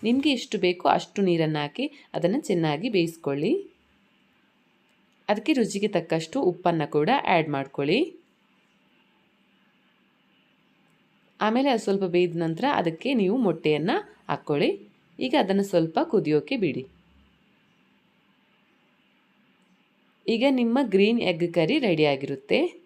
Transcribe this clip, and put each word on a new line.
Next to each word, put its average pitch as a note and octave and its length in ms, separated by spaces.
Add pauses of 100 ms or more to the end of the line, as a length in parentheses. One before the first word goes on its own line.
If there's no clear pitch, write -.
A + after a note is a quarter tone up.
ನಿಮ್ಗೆ C4+ 300
ಎಷ್ಟು - 280
ಬೇಕೋ F3+ 220 (120)
ಅಷ್ಟು - 280
ನೀರನ್ನ D#3+ 380
ಹಾಕಿ F#3 220 (320)
ಅದನ್ನ F3 280
ಚೆನ್ನಾಗಿ E3 480
ಬೇಯಿಸ್ಕೊಳ್ಳಿ. E3 580 (1800)
ಅದಕ್ಕೆ G#3+ 260
ರುಚಿಗೆ G#3 380
ತಕ್ಕಷ್ಟು E3 420 (140)
ಉಪ್ಪನ್ನ E3 340 (100)
ಕೂಡ D3+ 140 (220)
ಆ್ಯಡ್ D#3+ 240
ಮಾಡ್ಕೊಳ್ಳಿ. C#3+ 420 (3500)
ಆಮೇಲೆ B3+ 260
ಅದು A3+ 140
ಸ್ವಲ್ಪ G3 280
ಬೇಯ್ದ F3 280
ನಂತರ E3 220 (140)
ಅದಕ್ಕೆ E3 400
ನೀವು F#3+ 160 (120)
ಮೊಟ್ಟೆಯನ್ನ D#3 480 (340)
ಹಾಕ್ಕೊಳ್ಳಿ. D3+ 400 (560)
ಈಗ A#3+ 180
ಅದನ್ನ G3 280
ಸ್ವಲ್ಪ E3 260 (160)
ಕುದಿಯೋಕೆ D3+ 500
ಬಿಡಿ. C3 200 (3500)
ಈಗ A3 80 (180)
ನಿಮ್ಮ A#3 160 (180)
ಗ್ರೀನ್ G#3+ 240 (140)
ಎಗ್ E3+ 120 (120)
ಕರಿ E3+ 280
ರೆಡಿ D3+ 280
ಆಗಿರುತ್ತೆ. C#3 480 (240)